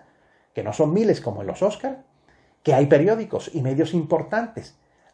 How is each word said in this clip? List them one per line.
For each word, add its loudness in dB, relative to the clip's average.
que -6
no -6
son 2
miles 2
como -8
en -10
los -6
Oscar, -4
que 2
hay 4
periódicos 2
y -4
medios 0
importantes -4